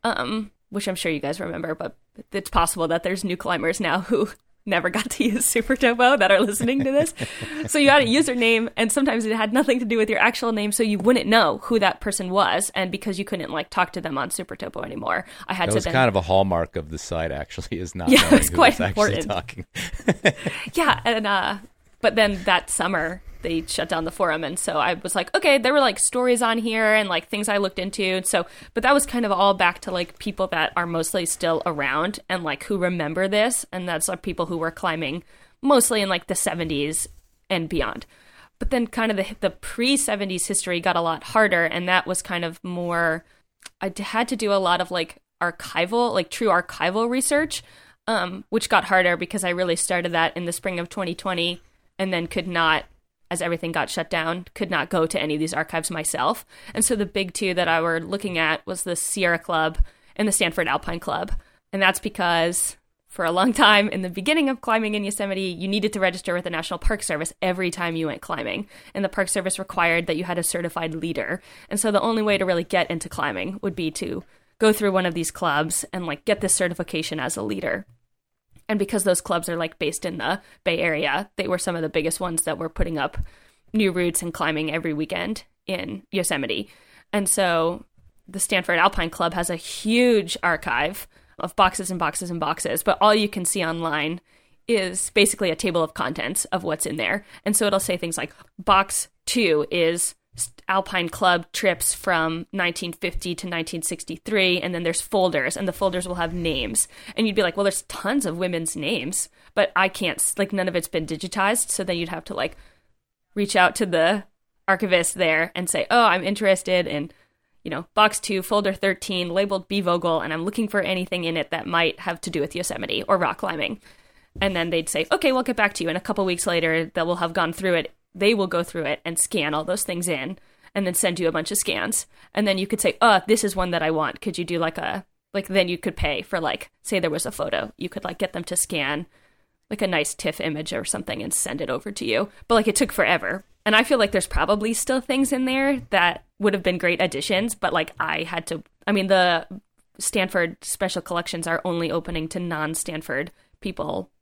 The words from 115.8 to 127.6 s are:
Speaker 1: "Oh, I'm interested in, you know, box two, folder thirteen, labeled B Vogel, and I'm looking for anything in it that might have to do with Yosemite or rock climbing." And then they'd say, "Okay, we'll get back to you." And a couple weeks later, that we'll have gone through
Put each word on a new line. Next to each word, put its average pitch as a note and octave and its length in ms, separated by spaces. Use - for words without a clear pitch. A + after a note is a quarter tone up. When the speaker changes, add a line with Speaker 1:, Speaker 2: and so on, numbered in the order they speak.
Speaker 1:
"Oh, A#3+ 140
I'm F#3 200
interested F#3+ 640
in, D3 240
you E3 80
know, D3+ 240
box G#3+ 240
two, F#3+ 240
folder G3+ 300
thirteen, F#3+ 560
labeled F#3+ 400
B G3+ 140
Vogel, E3+ 380
and C#3+ 120
I'm E3 120
looking G#3 240
for G3+ 120
anything F3+ 440
in E3 120
it D3+ 140
that - 160
might E3+ 340
have E3+ 220
to F3+ 80
do D#3+ 100
with C#3+ 160
Yosemite - 480
or F#3+ 140
rock D#3+ 200
climbing." F3 420
And G3 160
then E3+ 140
they'd E3 180
say, - 240
"Okay, E4+ 180
we'll B3+ 140
get B3 100
back G3+ 200
to E3+ 100
you." E3 40
And D#3+ 80
a F#3 40
couple G3+ 240
weeks F3+ 220
later, E3 480
that E3+ 120
we'll F3 100
have E3+ 180
gone E3+ 180
through F#3 220